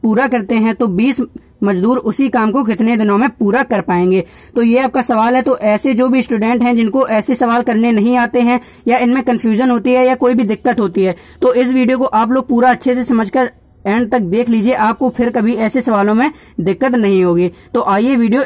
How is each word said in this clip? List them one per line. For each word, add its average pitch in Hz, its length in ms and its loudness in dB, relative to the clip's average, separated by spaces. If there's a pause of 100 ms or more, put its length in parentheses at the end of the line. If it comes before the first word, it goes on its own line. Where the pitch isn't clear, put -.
पूरा 226 240 2
करते 233 280 -2
हैं 220 200 0
तो 233 140 -2
बीस 226 300 0 (440)
मजदूर 202 360 0
उसी 247 300 -2
काम 220 220 0
को 262 120 0
कितने 226 340 0
दिनों 208 200 0
में 240 140 0
पूरा 226 340 -2
कर 208 160 -4
पाएंगे। 185 420 0 (320)
तो 233 60 0
ये 233 180 2
आपका 262 240 -2
सवाल 233 320 0
है। 254 60 2
तो 254 160 0
ऐसे 214 360 0
जो 247 160 0
भी 254 120 2
स्टूडेंट 233 420 -2
हैं 240 120 2
जिनको 226 340 0
ऐसे 220 260 0
सवाल 240 280 0
करने 233 280 0
नहीं 226 260 2
आते 240 240 0
हैं 240 180 2 (280)
या 240 120 2
इनमें 247 240 0
confusion 233 480 0
होती 240 200 0
है 254 160 4
या 254 100 2
कोई 254 160 2
भी 240 120 2
दिक्कत 220 340 -2
होती 190 240 0
है, 185 120 -2 (260)
तो 508 120 2
इस 247 160 2
वीडियो 254 280 0
को 254 80 0
आप 220 260 0
लोग 262 160 -2
पूरा 247 240 2
अच्छे 247 240 0
से 254 80 -4
समझकर 233 480 -2 (340)
end 214 260 0
तक 247 80 0 (120)
देख 233 180 0
लीजिए, 226 240 2
आपको 220 380 0
फिर 240 200 -2
कभी 233 240 -2
ऐसे 226 280 -2
सवालों 208 320 0
में 277 160 0 (300)
दिक्कत 196 340 -2
नहीं 196 280 2
होगी। 175 280 0 (220)
तो 240 100 0
आइए 214 320 0
वीडियो 233 300 0